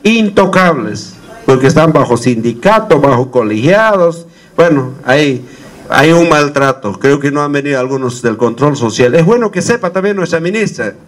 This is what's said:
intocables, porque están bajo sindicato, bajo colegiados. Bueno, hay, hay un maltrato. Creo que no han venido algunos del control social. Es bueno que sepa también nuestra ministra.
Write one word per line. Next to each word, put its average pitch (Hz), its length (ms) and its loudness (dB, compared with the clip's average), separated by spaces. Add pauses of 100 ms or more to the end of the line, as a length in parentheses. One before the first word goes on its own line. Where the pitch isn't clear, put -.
intocables, 185 1080 0 (320)
porque 131 220 2
están 156 240 4
bajo 123 260 2
sindicato, 127 840 0
bajo 127 300 0
colegiados. 165 960 0 (280)
Bueno, 143 380 0 (120)
hay, 131 400 0 (440)
hay 156 240 2
un 170 160 4
maltrato. 139 680 0
Creo 139 220 2
que 143 120 -2
no 147 120 -2
han 143 80 -4
venido 143 260 -2
algunos 127 440 -6
del 113 160 -2
control 123 400 0
social. 120 380 0
Es 165 100 4
bueno 226 260 0
que 185 100 -4
sepa 202 280 -2
también 190 260 -2
nuestra 170 240 -4
ministra. 165 540 -4 (140)